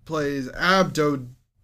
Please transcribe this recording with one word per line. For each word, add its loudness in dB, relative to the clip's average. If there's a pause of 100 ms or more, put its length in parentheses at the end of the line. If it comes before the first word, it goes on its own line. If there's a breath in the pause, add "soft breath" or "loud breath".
plays -4
Ab 2
Do-, 0 (340)